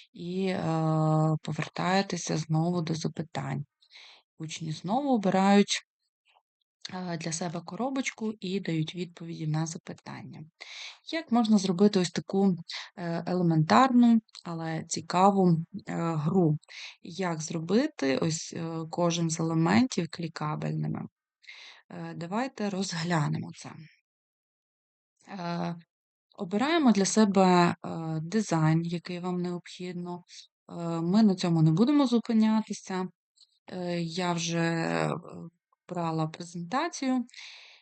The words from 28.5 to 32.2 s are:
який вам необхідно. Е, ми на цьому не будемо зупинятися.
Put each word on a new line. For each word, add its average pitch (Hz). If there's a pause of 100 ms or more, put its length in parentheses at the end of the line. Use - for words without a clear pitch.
який 175
вам 180
необхідно. 175 (440)
Е, 180 (260)
ми 185
на 196
цьому 170
не 160
будемо 262
зупинятися. 220 (580)